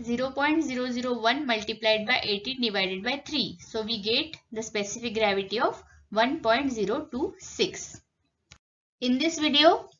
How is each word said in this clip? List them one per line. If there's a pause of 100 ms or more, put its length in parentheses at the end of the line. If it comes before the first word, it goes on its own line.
zero
point
zero
zero
one
multiplied
by
eighteen
divided
by
three.
So
we
get (160)
the
specific
gravity
of (280)
one
point
zero
two
six. (1000)
In
this
video, (120)